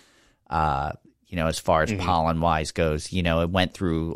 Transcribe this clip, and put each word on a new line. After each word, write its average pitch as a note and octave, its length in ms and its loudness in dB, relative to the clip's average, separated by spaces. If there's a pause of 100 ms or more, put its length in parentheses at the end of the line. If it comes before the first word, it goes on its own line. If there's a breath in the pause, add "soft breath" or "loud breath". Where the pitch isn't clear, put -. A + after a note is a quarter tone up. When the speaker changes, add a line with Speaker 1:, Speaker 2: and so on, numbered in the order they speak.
(480 soft breath)
Speaker 1:
uh, D2+ 440 0 (340)
you F#2 100 -8
know, E2 120 0
as D#2+ 100 -2
far D#2+ 240 2
as D#2 80 0
Speaker 2:
Mm-hmm. G2 160 -2
Speaker 1:
pollen-wise E2 640 2
goes. D#2 400 -2
You F2+ 100 -2
know, E2 180 2
it E2+ 100 0
went F2+ 240 0
through E2 420 -2